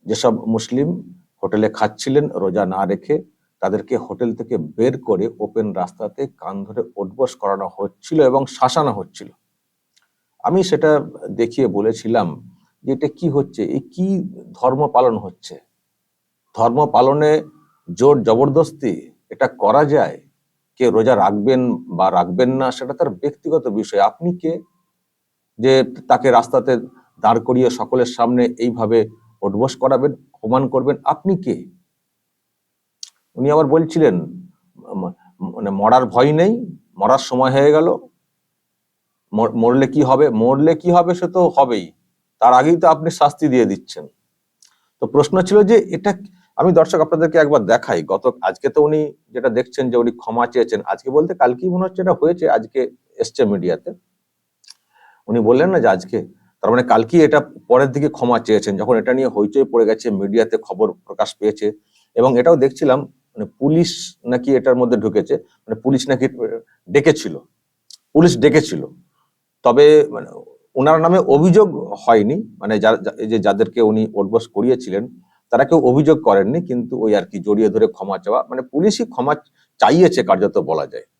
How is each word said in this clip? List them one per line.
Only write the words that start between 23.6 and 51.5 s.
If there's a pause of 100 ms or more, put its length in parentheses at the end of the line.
বিষয়।
আপনি
কে (1000)
যে (240)
তাকে
রাস্তাতে (440)
দাঁড়
করিয়ে
সকলের
সামনে
এইভাবে (340)
ওঠবোস
করাবেন, (200)
অপমান
করবেন?
আপনি
কে?" (1700)
উনি
আবার
বলছিলেন, (600)
ম-, (280)
মানে,
"মরার
ভয়
নেই, (220)
মরার
সময়
হয়ে
গেল, (1400)
মর-,
মরলে
কি
হবে?
মরলে
কি
হবে?
সে
তো
হবেই, (460)
তার
আগেই
তো
আপনি
শাস্তি
দিয়ে
দিচ্ছেন।" (960)
তো
প্রশ্ন
ছিল
যে
এটা, (420)
আমি
দর্শক
আপনাদেরকে
একবার
দেখাই।
গত,
আজকে
তো
উনি (160)
যেটা
দেখছেন
যে
উনি
ক্ষমা
চেয়েছেন,
আজকে
বলতে
কালকেই